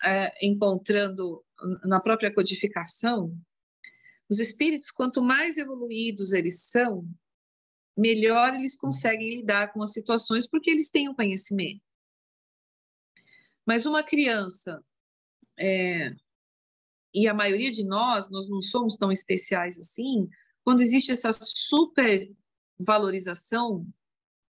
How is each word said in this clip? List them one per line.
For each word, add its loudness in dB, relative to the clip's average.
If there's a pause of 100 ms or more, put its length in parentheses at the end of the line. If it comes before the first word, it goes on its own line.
é, 0 (120)
encontrando 0 (400)
na 2
própria 2
codificação, -2 (920)
os 2
espíritos, -2
quanto -2
mais 2
evoluídos -4
eles 0
são, 0 (920)
melhor 4
eles -4
conseguem -2
lidar 0
com -6
as -4
situações, 0
porque 0
eles 2
têm 0
o -10
conhecimento. -4 (1800)
Mas 2
uma 2
criança, -2 (760)
é, 0 (1000)
e 4
a 2
maioria 2
de -4
nós, 0
nós -8
não -4
somos -2
tão 2
especiais -2
assim, -2 (360)
quando 6
existe 4
essa 0
supervalorização 0 (680)